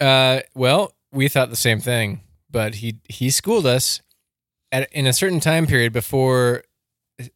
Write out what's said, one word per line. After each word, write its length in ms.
uh, 400
well, 400
we 160
thought 220
the 60
same 240
thing, 400
but 260
he, 200
he 220
schooled 360
us 340
at, 200
in 140
a 60
certain 280
time 260
period 260
before 720